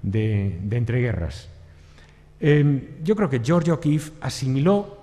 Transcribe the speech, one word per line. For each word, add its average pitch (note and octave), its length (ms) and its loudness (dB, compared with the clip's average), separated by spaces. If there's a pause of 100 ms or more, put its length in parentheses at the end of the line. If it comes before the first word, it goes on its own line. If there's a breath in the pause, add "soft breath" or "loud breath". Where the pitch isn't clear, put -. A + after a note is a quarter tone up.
de, G2 600 -2
de G#2 160 -4
entreguerras. A#2 720 -2 (880 soft breath)
Em, C#3+ 420 4 (220)
yo G3+ 120 2
creo G3+ 140 0
que B2+ 140 0
Georgia E3 300 2
O'Keeffe D3+ 380 -2 (100)
asimiló C3+ 800 0